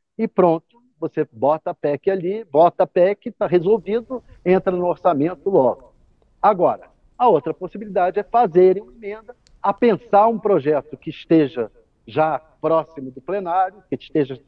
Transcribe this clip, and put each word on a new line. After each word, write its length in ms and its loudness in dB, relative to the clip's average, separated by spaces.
e 100 -4
pronto, 520 0
você 320 -4
bota 400 -2
a 20 -6
pec 360 -4
ali, 340 -4
bota 400 2
a 40 -2
pec, 440 0
tá 160 -4
resolvido, 760 -2
entra 320 0
no 100 -4
orçamento 640 -2
logo. 440 0
Agora, 480 0
a 100 2
outra 260 0
possibilidade 640 -4
é 40 -2
fazerem 600 2
uma 100 -20
emenda, 420 -16
a 120 -2
pensar 540 2
um 120 -2
projeto 580 -2
que 120 -16
esteja 640 -2
já 340 -2
próximo 720 -6
do 100 -20
plenário, 680 -6
que 60 -8
esteja 520 -4